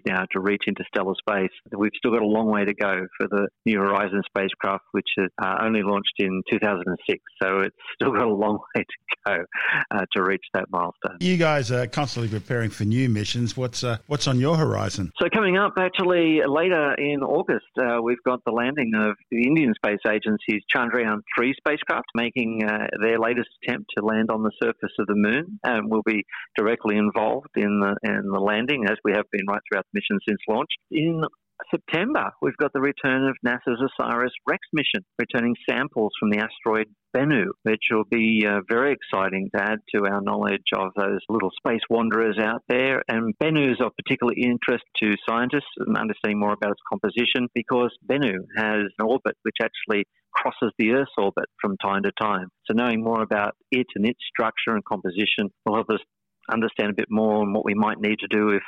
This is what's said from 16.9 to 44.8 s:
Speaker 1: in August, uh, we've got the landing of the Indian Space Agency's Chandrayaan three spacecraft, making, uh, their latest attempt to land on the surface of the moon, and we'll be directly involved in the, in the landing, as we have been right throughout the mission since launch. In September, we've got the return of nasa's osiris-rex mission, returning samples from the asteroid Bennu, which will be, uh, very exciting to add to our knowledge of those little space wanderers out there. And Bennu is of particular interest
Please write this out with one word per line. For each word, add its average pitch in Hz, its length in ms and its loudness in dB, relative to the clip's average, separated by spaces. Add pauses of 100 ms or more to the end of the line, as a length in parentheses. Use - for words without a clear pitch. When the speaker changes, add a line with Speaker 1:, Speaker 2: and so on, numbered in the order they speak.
Speaker 1:
in 143 280 -2
August, 143 440 0 (160)
uh, 120 200 2
we've 117 220 0
got 127 220 2
the 120 60 0
landing 120 440 0
of 107 200 2 (160)
the 120 140 2
Indian 143 280 4
Space 104 340 0
Agency's 107 540 0 (120)
Chandrayaan 113 480 0 (140)
three 123 220 2
spacecraft, 151 560 -2
making, 113 500 -2
uh, 107 240 -2 (140)
their 113 180 2
latest 117 300 0 (140)
attempt 123 340 -4
to 104 80 -2
land 110 240 2
on 110 140 0
the 107 80 0 (100)
surface 113 380 -2
of 104 80 -2
the 104 80 0
moon, 135 480 0
and 110 260 0
we'll 110 160 2
be 107 180 0 (320)
directly 107 400 2
involved 107 600 2
in 104 240 2
the, 101 240 2
in 104 260 -2
the 98 100 0
landing, 110 460 0
as 104 180 0
we 104 100 2
have 104 180 0
been 98 160 -2
right 101 200 -2
throughout 98 240 -2
the 104 60 -4
mission 101 300 -2
since 98 200 0
launch. 110 220 0 (220)
In 160 320 0 (480)
September, 175 580 -2 (120)
we've 143 160 -2
got 143 160 0
the 135 80 -2
return 135 460 0
of 131 160 0
nasa's 123 380 0
osiris-rex 123 800 -2 (140)
mission, 135 300 -2 (140)
returning 120 380 0 (120)
samples 123 520 0
from 107 100 2
the 104 80 2
asteroid 110 500 0 (280)
Bennu, 131 300 2 (180)
which 110 260 0
will 110 220 2
be, 113 340 4
uh, 101 140 2 (100)
very 131 240 2
exciting 95 640 -2
to 98 80 2
add 107 160 0 (160)
to 101 100 2
our 98 160 0
knowledge 101 540 -2
of 95 200 -2
those 98 340 -2
little 101 280 0
space 117 320 -2
wanderers 113 480 2
out 113 300 0
there. 131 400 2
And 113 340 0
Bennu 151 300 4
is 107 80 0
of 120 160 0
particular 120 420 0
interest 120 460 0 (180)